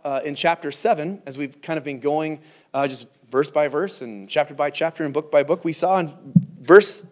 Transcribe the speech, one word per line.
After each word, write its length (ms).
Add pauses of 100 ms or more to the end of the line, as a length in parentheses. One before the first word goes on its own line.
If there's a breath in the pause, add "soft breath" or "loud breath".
uh, 220
in 100
chapter 380
seven, 520
as 140
we've 240
kind 160
of 60
been 160
going, 400 (340 soft breath)
uh, 140
just 180 (240)
verse 180
by 200
verse 340
and 260
chapter 260
by 160
chapter 340
and 100
book 160
by 140
book, 200
we 80
saw 280
in 340 (260)
verse, 520